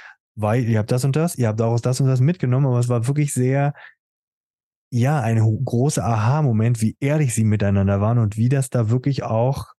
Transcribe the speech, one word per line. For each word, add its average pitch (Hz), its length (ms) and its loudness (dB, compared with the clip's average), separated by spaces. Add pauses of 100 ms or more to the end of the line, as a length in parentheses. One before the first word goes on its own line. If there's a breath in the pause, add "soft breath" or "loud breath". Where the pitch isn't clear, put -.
(360 loud breath)
weil 107 280 0
ihr 110 140 0
habt 107 140 -2
das 123 140 0
und 135 100 0
das, 165 240 0
ihr 120 80 2
habt 107 120 -2
daraus 117 220 0
das 127 200 -2
und 135 60 2
das 131 140 2
mitgenommen, 135 460 0
aber 123 120 0
es 120 100 0
war 120 180 -2
wirklich 143 260 -2
sehr, 135 400 0 (1200 loud breath)
ja, 131 280 0
ein 110 220 0
ho-, 110 200 0
großer 123 400 -2
Aha-Moment, 117 800 0
wie 110 180 -2
ehrlich 143 340 0
sie 113 120 0
miteinander 101 560 2
waren 117 180 2
und 107 180 0
wie 117 120 0
das 135 200 0
da 117 200 0
wirklich 127 340 -2
auch, 117 440 -2 (120)